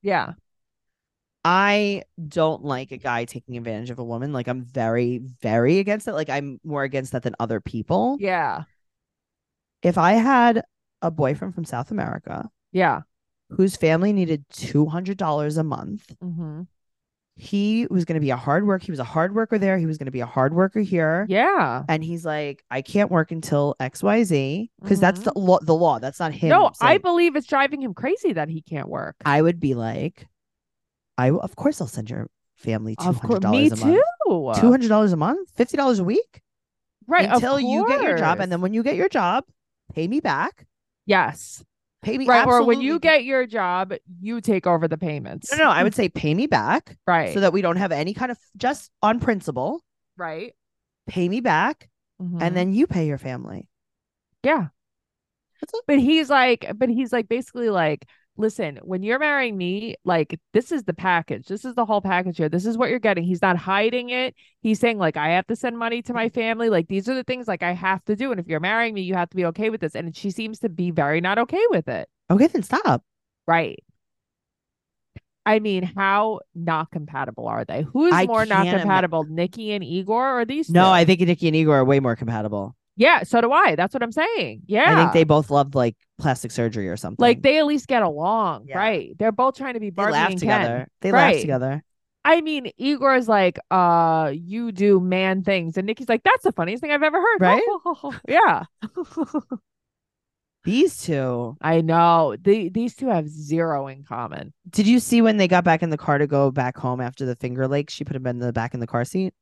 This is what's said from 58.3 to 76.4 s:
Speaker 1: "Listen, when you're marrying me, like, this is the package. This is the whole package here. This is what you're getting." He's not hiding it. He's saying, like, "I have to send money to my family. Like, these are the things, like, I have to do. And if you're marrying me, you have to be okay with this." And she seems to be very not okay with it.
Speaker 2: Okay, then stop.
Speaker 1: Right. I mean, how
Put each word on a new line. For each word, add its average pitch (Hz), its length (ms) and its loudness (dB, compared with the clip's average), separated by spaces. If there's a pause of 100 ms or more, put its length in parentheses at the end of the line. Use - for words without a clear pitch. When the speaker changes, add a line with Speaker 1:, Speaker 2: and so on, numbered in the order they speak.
Speaker 1:
"Listen, 208 480 -4
when 185 180 -6
you're 226 160 -2
marrying 277 380 -2
me, 190 480 -6
like, 165 340 -2 (140)
this 240 180 0
is 294 140 -4
the 175 100 -4
package. 170 540 -2
This - 160 -10
is 254 100 -10
the 233 100 0
whole 208 160 0
package 185 360 -2
here. 156 120 0
This 175 180 -2
is 226 120 -2
what 247 120 0
you're 240 100 -2
getting." 196 240 0
He's 180 180 -2
not 226 140 4
hiding 220 540 -2
it. 254 260 -4 (240)
He's 220 180 0
saying, 233 200 0
like, 165 180 0
"I 151 140 -2
have 180 180 0
to 233 80 -4
send 240 200 -6
money 233 260 -6
to 247 120 -10
my 233 140 -2
family. 226 420 -2
Like, 170 160 2
these 196 220 -4
are 262 60 -2
the 254 100 -4
things, 254 240 -6
like, 180 160 -4
I 175 80 -2
have 185 320 -2
to 214 100 0
do. 247 160 -4
And 220 80 -4
if 170 80 -8
you're 160 140 -2
marrying 220 340 -2
me, 196 80 -6
you 180 120 -4
have 170 160 -2
to - 60 -10
be 180 100 0
okay 190 240 -2
with 220 100 -6
this." 156 160 -6
And 160 180 -8
she - 160 -6
seems 220 300 -8
to 233 80 -2
be 175 240 -2
very 156 280 0
not 190 180 0
okay 277 320 0
with 180 180 -2
it. 110 200 -6 (220)
Speaker 2:
Okay, 202 160 6
then 285 160 0
stop. 254 400 0 (460)
Speaker 1:
Right. 165 340 0 (1600)
I 214 140 4
mean, 202 240 -2
how 196 580 0 (140)